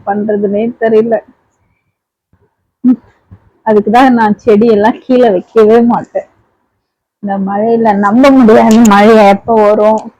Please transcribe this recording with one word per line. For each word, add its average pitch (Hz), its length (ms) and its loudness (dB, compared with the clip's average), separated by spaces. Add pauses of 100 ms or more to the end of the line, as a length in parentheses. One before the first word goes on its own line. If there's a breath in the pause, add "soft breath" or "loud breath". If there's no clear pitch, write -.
பண்றதுன்னே 208 560 -4 (180)
தெரியல. 226 340 -2 (2500)
அதுக்குதான் 226 520 0
நான் 214 160 -2 (100)
செடியெல்லாம் 214 600 0
கீழே 247 300 0
வைக்கவே 220 440 0 (120)
மாட்டேன். 190 380 -8 (960)
இந்த 196 140 -8 (100)
மழையில 220 480 -2 (120)
நம்ப 254 320 2
முடியாது, 226 420 2 (120)
மழை 208 220 4 (200)
எப்ப 226 280 -4
வரும் 214 400 0 (180)